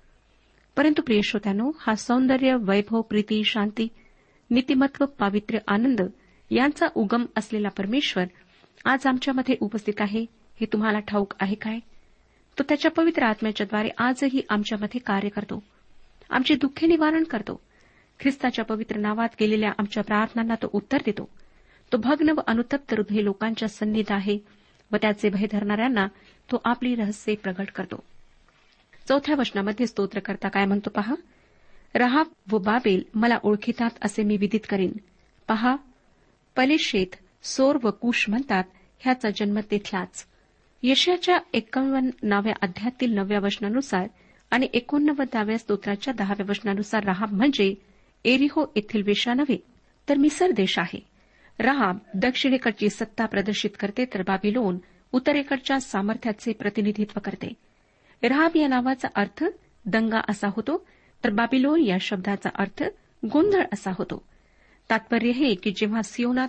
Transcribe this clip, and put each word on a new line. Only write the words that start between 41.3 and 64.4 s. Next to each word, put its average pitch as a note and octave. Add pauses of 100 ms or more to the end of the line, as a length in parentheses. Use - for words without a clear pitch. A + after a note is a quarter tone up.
एक्कावन्नाव्या A#3
अध्यायातील A3
नवव्या G3+
वचनानुसार G3+ (440)
आणि A#3+
एकोणनव्वदाव्या C4
स्तोत्राच्या G3+
दहाव्या G3+
वचनानुसार G#3
रहाब G#3
म्हणजे G#3 (520)
एरिहो C#4
येथील G#3
वेश्या G3+
नव्हे, C4+ (520)
तर C#4+
मिसर D4+
देश G3
आहे. - (500)
रहाब A3 (180)
दक्षिणेकडची B3
सत्ता -
प्रदर्शित G3+ (100)
करते, G#3
तर G#3
बाबिलोन G3 (340)
उत्तरेकडच्या C#4
सामर्थ्याचे G#3+
प्रतिनिधित्व G#3
करते. - (680)
रहाब D#4
या D4+
नावाचा B3+
अर्थ G3+ (420)
दंगा A3
असा G3+
होतो, A3+ (360)
तर A#3
बाबिलोन B3+
या F#3+
शब्दाचा G3+
अर्थ G3+ (500)
गोंधळ F#4 (100)
असा F#3+
होतो. - (640)